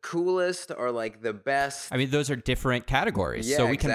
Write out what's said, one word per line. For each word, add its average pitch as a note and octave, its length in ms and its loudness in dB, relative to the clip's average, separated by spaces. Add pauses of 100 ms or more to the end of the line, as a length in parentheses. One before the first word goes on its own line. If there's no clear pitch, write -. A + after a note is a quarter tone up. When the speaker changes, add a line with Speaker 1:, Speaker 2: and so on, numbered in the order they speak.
Speaker 1:
coolest F3+ 760 0
or, B2 160 -2
like, A2 300 -4
the A2+ 100 -2
best? C#3 640 -2
Speaker 2:
I C3 40 0
mean, C3 120 2
those C#3+ 220 0
are C#3 40 0
different B2 520 0
categories, A#2 680 0
so B2+ 100 4
Speaker 1:
Yeah, A#2 40 4
Speaker 2:
we A2+ 80 2
can - 180 2